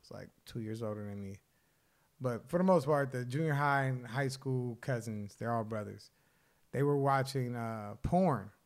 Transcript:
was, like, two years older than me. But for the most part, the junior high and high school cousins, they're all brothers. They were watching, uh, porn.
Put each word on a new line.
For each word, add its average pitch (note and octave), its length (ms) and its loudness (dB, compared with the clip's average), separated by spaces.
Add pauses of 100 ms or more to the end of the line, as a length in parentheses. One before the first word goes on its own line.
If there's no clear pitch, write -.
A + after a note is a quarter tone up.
was, - 80 -18
like, G2+ 180 -12 (160)
two - 140 -8
years A2 240 -6
older G#2+ 200 -6
than G2+ 160 -8
me. G2 180 -10 (840)
But A#2+ 260 -4
for F3 120 0
the F3+ 40 6
most F3+ 220 6
part, C#3 260 2
the B2 140 -4
junior D3 300 0
high C#3 300 4
and B2+ 200 -2
high C3+ 220 -2
school B2+ 540 -2
cousins, A2 580 -4
they're A2+ 140 -2
all A2+ 100 0
brothers. G#2+ 480 -8 (640)
They C3+ 100 2
were C#3+ 140 4
watching, C3+ 580 2
uh, A2+ 480 -6
porn. D3+ 480 2 (140)